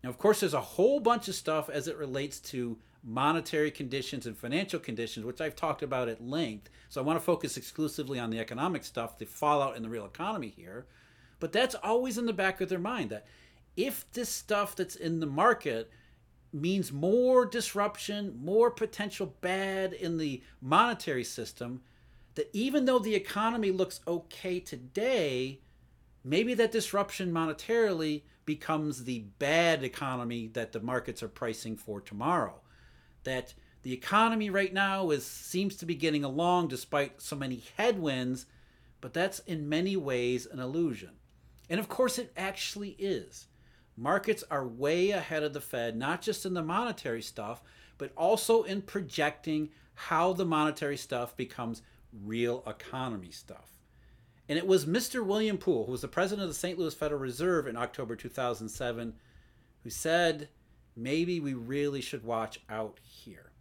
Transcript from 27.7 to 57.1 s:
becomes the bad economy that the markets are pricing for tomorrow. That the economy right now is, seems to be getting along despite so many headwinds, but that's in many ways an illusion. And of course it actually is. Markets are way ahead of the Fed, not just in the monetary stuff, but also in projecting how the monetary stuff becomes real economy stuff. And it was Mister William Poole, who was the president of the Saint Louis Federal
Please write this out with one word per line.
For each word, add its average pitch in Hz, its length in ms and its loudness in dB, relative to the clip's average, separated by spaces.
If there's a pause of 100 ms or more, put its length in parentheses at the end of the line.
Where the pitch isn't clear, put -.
becomes 151 580 -2
the 120 160 -4 (180)
bad 160 460 4
economy 123 680 -4
that 113 180 -4
the 117 80 -4
markets 120 420 -2
are 113 60 -6
pricing 113 500 -6
for 101 240 -8
tomorrow. 117 600 -2 (640)
That 127 300 -6 (260)
the 131 100 -8
economy 214 600 2
right 190 200 0
now 190 380 2
is, 143 160 2
seems 196 520 -2
to 170 100 -10
be 170 80 0
getting 147 280 2
along 170 440 4
despite 135 520 -2
so - 160 -8
many 131 280 -6 (120)
headwinds, 143 680 0 (560)
but 127 120 -14
that's 190 260 0
in 156 280 -4
many 180 300 2
ways 123 480 2
an - 140 -10
illusion. 127 540 -2 (540)
And 170 120 0
of 214 100 -4
course 254 300 2
it 240 180 -8
actually 196 600 -6
is. 180 480 -4 (500)
Markets 143 540 2
are 139 160 0
way 151 420 2
ahead 160 320 -2
of 147 120 0
the 143 80 -6
Fed, 117 360 -2
not 151 240 -2
just - 240 -2
in 185 80 -2
the 175 80 0
monetary 160 600 -2
stuff, 110 400 -8 (340)
but 139 180 -8
also 214 460 6
in 196 220 -2
projecting 151 840 0 (260)
how 175 380 4
the 180 120 2
monetary 151 520 2
stuff 120 380 -4
becomes 120 460 -6 (420)
real 120 440 0
economy 110 640 -8
stuff. - 400 -18 (760)
And 151 120 0
it 180 80 -2
was 185 180 6
Mister 233 380 0
William 208 340 2
Poole, 131 280 2
who 123 80 -4
was 120 80 -4
the 113 60 -8
president 196 360 0
of 175 60 -2
the 147 100 -6
Saint 175 180 -4
Louis 165 160 -2
Federal 147 260 -2